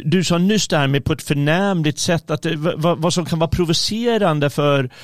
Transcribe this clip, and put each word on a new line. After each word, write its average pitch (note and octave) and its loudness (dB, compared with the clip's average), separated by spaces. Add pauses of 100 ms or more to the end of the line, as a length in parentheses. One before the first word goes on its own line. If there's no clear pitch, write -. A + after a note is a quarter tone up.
du E3+ 2
sa F3 0
nyss F#3+ 2
det E3+ 0
här C#3+ 2
med C#3 0
på - 0
ett - -6
förnämligt D#3 0
sätt, E3 -2
att D#3 -4
det, E3 -4
va-, D#3 -2
va-, D#3+ 2
vad E3 -2
som F3 -2
kan E3 -4
vara D#3+ 2
provocerande F3+ 0
för, C#3+ 0 (140)